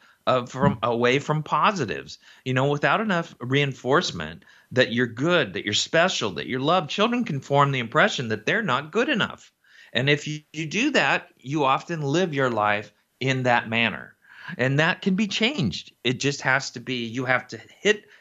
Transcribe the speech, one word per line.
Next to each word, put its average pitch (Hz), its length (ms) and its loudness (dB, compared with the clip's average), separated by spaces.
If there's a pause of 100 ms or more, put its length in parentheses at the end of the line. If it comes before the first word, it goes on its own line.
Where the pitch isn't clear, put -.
(260)
of, 120 240 2
from, 139 320 2
away 120 360 2
from 151 240 -2
positives, 147 760 -2 (260)
you 127 100 -2
know, 131 140 2
without 147 320 2
enough 180 400 -2
reinforcement 127 1040 0 (260)
that 117 220 2
you're 120 140 2
good, 127 480 0
that 98 100 -6
you're 104 100 -2
special, 165 580 0
that 69 140 -8
you're 127 140 -4
loved. 156 300 0
Children 233 340 0
can 139 160 -4
form 139 320 2
the 131 60 -2
impression 139 500 0
that 110 180 -4
they're 202 160 0
not 151 300 -2
good 233 160 0
enough. 202 420 -4 (420)
And 135 180 0
if 147 180 0
you, 151 120 -6 (120)
you 156 140 -8
do 208 240 0
that, 175 380 2 (100)
you 143 260 -2
often 156 380 0
live 156 320 0
your 135 160 2
life 104 420 0 (280)
in 131 240 0
that 120 260 2
manner. 98 440 -2 (420)
And 135 220 0
that 160 240 2
can 190 120 2
be 214 120 0
changed. 220 640 -2 (120)
It 123 160 0
just 139 220 -2
has 135 280 0
to 123 100 -12
be, 120 260 -6
you 120 180 -6
have 123 240 0
to 110 120 -14 (200)
hit 208 240 0 (160)